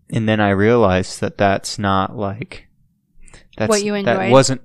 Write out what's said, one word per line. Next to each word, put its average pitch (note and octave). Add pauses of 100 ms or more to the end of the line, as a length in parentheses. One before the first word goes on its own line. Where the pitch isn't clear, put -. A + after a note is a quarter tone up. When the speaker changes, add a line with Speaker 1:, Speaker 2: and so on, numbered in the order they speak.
(100)
Speaker 1:
and A2
then A2
I G#2
realized G2
that G2+
that's G2
not, F#2+
like, G2+ (920)
that's, A3
Speaker 2:
What G#3
you G#3
Speaker 1:
that G3+ (180)
Speaker 2:
enjoyed. A#2+
Speaker 1:
wasn't C3